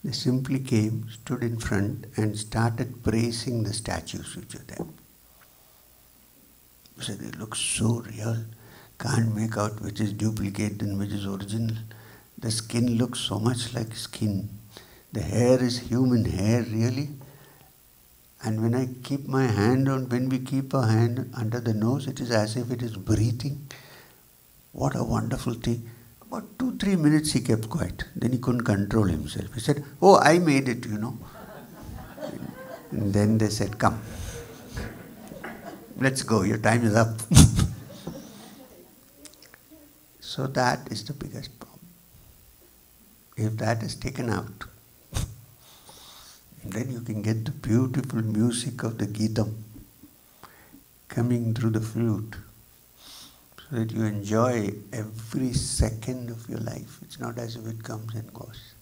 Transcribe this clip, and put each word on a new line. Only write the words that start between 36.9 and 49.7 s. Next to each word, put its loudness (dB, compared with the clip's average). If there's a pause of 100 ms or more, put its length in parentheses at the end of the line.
up." 6 (140)
<laughs> 10 (2500)
So -4
that 0
is -8
the -10
biggest -10
problem. -20 (1500)
If 0
that 0
is -6
taken -4
out, -4 (480)
<laughs> -4 (1400)
then -6
you -8
can -4
get 0
the -2
beautiful 0
music 0
of -4
the 0
Geetam 0 (1500)